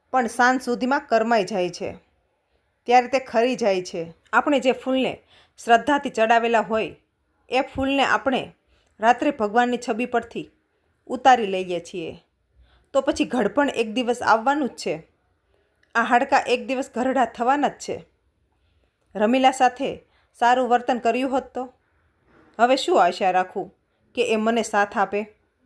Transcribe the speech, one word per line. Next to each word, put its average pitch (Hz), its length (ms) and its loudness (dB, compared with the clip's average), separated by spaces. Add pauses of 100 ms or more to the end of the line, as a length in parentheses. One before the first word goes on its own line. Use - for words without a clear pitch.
(120)
પણ 254 160 0
સાંજ 254 340 2
સુધીમાં 247 380 -2
કરમાઈ 226 440 2
જાય 180 260 -4
છે, 175 280 -10 (880)
ત્યારે 240 220 4
તે 262 120 -2
ખરી 247 360 0
જાય 196 260 0
છે. 170 320 -10 (200)
આપણે 262 260 2
જે 247 120 2
ફૂલને 247 520 -4 (340)
શ્રદ્ધાથી 247 520 2
ચડાવેલા 226 520 2
હોય, 202 340 -4 (540)
એ 262 120 0
ફૂલને 269 420 -2
આપણે 214 520 -2 (440)
રાત્રે 247 320 2
ભગવાનની 240 480 -2 (100)
છબી 233 160 -4
પરથી 233 460 -6 (560)
ઉતારી 247 380 4
લઈએ 185 340 -4
છીએ, 170 440 -12 (680)
તો 269 80 2
પછી 285 240 -2
ઘડપણ 277 440 0
એક 220 240 -4
દિવસ 240 280 -2
આવવાનું 247 480 2
જ - 20 -6
છે. 165 360 -8 (880)
આ 233 60 2
હાડકાં 247 460 2
એક 233 180 0
દિવસ 262 300 -6
ઘરડા 254 300 0
થવાના 247 420 0
જ - 40 -2
છે. - 340 -12 (1080)
રમીલા 254 360 4
સાથે 247 540 -2 (340)
સારું 247 300 2
વર્તન 240 300 0
કર્યું 240 320 0
હોત 262 120 -2
તો? 254 300 -12 (840)
હવે 247 160 4
શું 277 300 4
આશા 185 260 0
રાખું 185 440 -4 (400)
કે 240 180 -2
એ - 20 2
મને 220 260 0
સાથ 208 360 -2
આપે? 202 280 -2 (400)